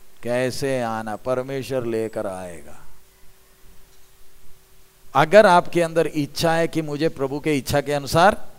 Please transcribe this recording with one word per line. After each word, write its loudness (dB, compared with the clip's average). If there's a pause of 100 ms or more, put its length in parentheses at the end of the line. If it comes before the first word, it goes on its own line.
(220)
कैसे -2
आना, -4
परमेश्वर -4
लेकर -4
आएगा। -10 (2250)
अगर 8
आपके 4
अंदर 0
इच्छा -2
है 2
कि -2
मुझे -2
प्रभु -4
के 0
इच्छा 0
के -4
अनुसार 2